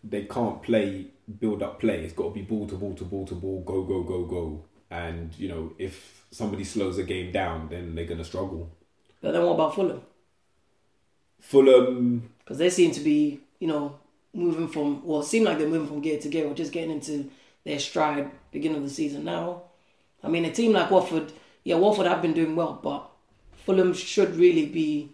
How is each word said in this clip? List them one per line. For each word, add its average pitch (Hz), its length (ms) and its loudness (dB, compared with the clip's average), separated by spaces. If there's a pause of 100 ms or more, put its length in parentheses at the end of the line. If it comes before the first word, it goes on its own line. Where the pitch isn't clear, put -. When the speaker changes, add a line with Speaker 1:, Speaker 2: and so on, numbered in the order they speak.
Speaker 1:
They 104 220 -6
can't 113 360 -4
play 98 460 0 (320)
build-up 101 420 -4
play. 98 240 0
It's 85 80 -10
got - 160 -4
to - 60 -10
be 98 80 -8
ball 104 240 -4
to 98 80 -8
ball 95 180 -6
to 90 100 -12
ball 95 220 -6
to 92 100 -10
ball, 92 300 -6
go, 95 180 -2
go, 92 200 -2
go, 90 200 -4
go. 80 400 -6 (280)
And, 82 460 -8
you 95 120 -6
know, 80 280 -10
if - 540 -12
somebody 101 320 -6
slows 95 360 -4
a 92 40 -2
game 90 300 -6
down, 82 360 -4
then 85 260 -10
they're 82 100 -6
gonna 82 180 -8
struggle. 90 460 -8 (520)
Speaker 2:
But - 120 -2
then 170 100 2
what 170 120 4
about 156 200 2
Fulham? 180 260 0 (1400)
Speaker 1:
Fulham 123 920 6 (160)
Speaker 2:
'Cause - 120 -10
they 175 120 2
seem 175 220 4
to - 80 -6
be, 151 420 2 (180)
you 170 80 -2
know, 143 280 -2 (380)
moving 165 340 -2
from, 147 380 -2
well, 151 160 0
it 147 40 -4
seemed 220 200 4
like 160 120 0
they're 156 100 0
moving 160 200 -2
from 147 140 -6
gear 156 180 -2
to 151 100 -8
gear 156 180 -2
or 143 60 -4
just 156 180 -6
getting 165 200 -6
into 143 380 -6 (340)
their 143 160 -6
stride 147 500 -2 (220)
beginning 151 260 -2
of 143 60 -4
the 139 60 -6
season 147 340 -6
now. 175 400 -6 (600)
I - 60 -6
mean, 170 160 2
a 160 60 -2
team 226 220 4
like 175 180 4
Watford, 170 400 2 (320)
yeah, 170 120 2
Watford 196 320 4
have 165 140 2
been 165 120 0
doing 160 220 0
well, 160 260 -2
but - 280 -6 (440)
Fulham 185 400 2
should - 420 0
really 165 300 8
be 151 480 -2